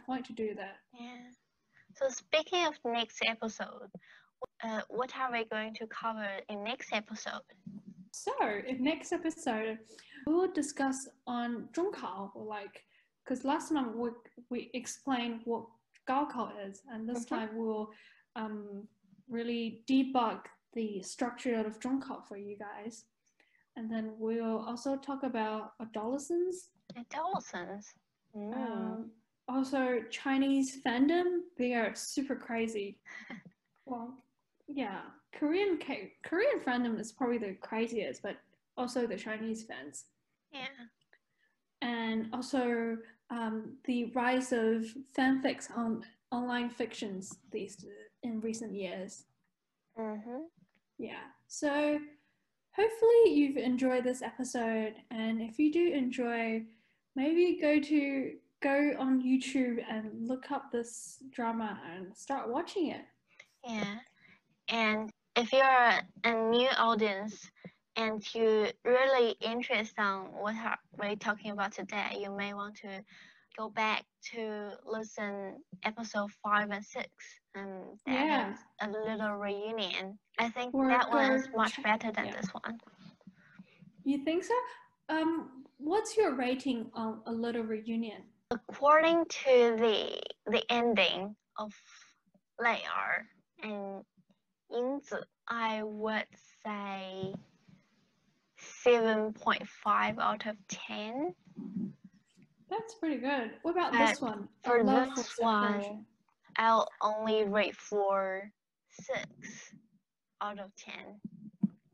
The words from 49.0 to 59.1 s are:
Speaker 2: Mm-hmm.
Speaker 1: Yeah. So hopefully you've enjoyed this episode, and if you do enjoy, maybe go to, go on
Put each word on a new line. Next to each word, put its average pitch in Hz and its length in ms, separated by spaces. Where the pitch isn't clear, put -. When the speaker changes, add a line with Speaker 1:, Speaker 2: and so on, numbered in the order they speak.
Speaker 2:
Mm-hmm. 220 440
Speaker 1:
Yeah. - 260
So 294 520
hopefully 453 600
you've 285 220
enjoyed 254 480
this 254 180
episode, 226 720
and 226 300
if 226 180
you 302 140
do 339 200
enjoy, 233 720
maybe 330 440
go 302 200
to, 277 520
go 285 380
on 262 240